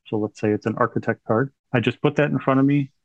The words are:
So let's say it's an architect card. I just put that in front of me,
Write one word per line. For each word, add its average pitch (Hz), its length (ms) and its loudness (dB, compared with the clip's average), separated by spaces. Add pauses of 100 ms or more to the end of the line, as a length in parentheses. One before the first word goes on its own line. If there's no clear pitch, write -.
So 110 100 -4
let's 107 220 -6
say 107 120 0
it's 104 160 -2
an 110 100 -2
architect 117 480 -2
card. 120 260 0 (220)
I 123 60 2
just 120 220 -2
put 147 160 0
that 147 120 2
in 139 100 -2
front 135 200 0
of 135 60 4
me, 143 260 0 (140)